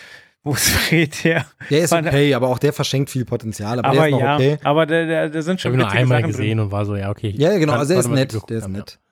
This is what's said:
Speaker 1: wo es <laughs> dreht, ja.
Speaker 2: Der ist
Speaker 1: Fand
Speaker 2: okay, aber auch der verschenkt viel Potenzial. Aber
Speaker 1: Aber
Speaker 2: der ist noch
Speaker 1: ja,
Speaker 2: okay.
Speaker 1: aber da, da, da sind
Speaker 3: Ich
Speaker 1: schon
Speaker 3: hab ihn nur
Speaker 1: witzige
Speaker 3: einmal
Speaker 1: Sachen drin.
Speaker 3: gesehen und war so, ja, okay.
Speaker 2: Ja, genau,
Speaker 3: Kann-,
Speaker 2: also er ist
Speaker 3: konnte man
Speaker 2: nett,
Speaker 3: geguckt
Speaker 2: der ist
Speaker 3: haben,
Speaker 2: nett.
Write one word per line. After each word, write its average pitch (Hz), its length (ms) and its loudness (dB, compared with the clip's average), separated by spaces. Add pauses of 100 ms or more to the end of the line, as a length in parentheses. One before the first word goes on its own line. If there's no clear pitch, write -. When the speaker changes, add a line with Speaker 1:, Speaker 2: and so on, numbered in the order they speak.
(440)
Speaker 1:
wo - 80 -4
es - 180 0 (140)
<laughs> - 60 -2
dreht, 160 340 0
ja. 165 220 2 (240)
Speaker 2:
Der 151 140 2
ist 160 80 0
Speaker 1:
Fand 165 180 2
Speaker 2:
okay, 143 240 4
aber 123 160 2
auch 120 100 -2
der 143 140 0
verschenkt 139 360 -2
viel 127 140 -4
Potenzial. 110 560 -6
Aber 123 80 0
Speaker 1:
Aber 135 80 4
Speaker 2:
der 156 120 2
ist 143 40 2
noch 127 80 2
Speaker 1:
ja, 139 160 0
Speaker 2:
okay. 147 300 2
Speaker 1:
aber 151 200 2
da, 165 200 0
da, 160 240 0
da 156 120 -6
sind 175 140 -2
Speaker 3:
Ich 180 60 -6
Speaker 1:
schon 127 100 -2
Speaker 3:
hab 127 40 0
ihn 131 40 2
nur 123 80 2
Speaker 1:
witzige 104 140 0
Speaker 3:
einmal 127 160 4
Speaker 1:
Sachen 117 60 2
drin. 104 180 -2
Speaker 3:
gesehen 110 180 0
und 104 140 -2
war 101 100 -2
so, 101 140 -4
ja, 98 120 -4
okay. 104 280 -6
Speaker 2:
Ja, 175 200 2
genau, 151 140 2
Speaker 3:
Kann-, 127 80 2
Speaker 2:
also 139 140 0
er 127 60 2
ist 123 80 2
Speaker 3:
konnte - 20 -2
man 135 100 2
Speaker 2:
nett, 135 140 0
Speaker 3:
geguckt 110 160 -8
Speaker 2:
der 113 80 -6
ist 107 80 -8
Speaker 3:
haben, 95 80 -8
Speaker 2:
nett. - 260 -12 (120)